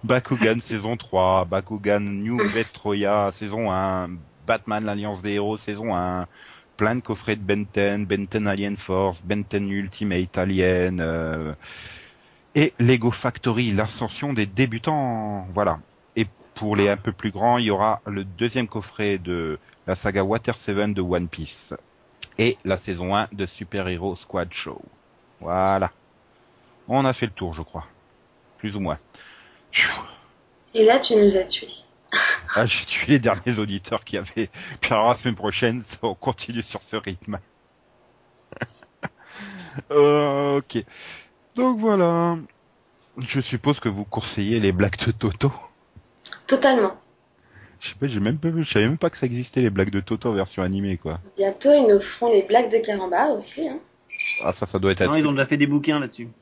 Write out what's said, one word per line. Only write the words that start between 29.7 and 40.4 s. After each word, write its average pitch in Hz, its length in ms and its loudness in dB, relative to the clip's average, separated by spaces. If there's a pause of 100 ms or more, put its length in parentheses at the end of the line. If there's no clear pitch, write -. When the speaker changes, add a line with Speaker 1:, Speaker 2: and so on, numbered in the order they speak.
Speaker 1:
Pfiou. - 200 2 (840)
Speaker 2:
Et 226 100 6
là, 240 160 8
tu 247 160 4
nous 202 220 8
as 185 60 2
tués. - 240 -4 (440)
<laughs> - 60 0 (380)
Speaker 1:
Ah, 113 100 4
j'ai - 200 0
tué - 260 -2
les 143 80 6
derniers 110 400 0
auditeurs 101 440 -4
qui - 140 -6
avaient. 101 320 -4 (320)
Puis - 100 0
alors, 110 180 6
la 123 40 6
semaine 117 220 -2
prochaine, 113 500 0
ça, - 160 -16
on 104 140 -2
continue 117 480 -4
sur - 180 -10
ce - 140 -10
rythme. 101 480 -8
<laughs> - 1160 -20 (1300)
Euh, 143 640 4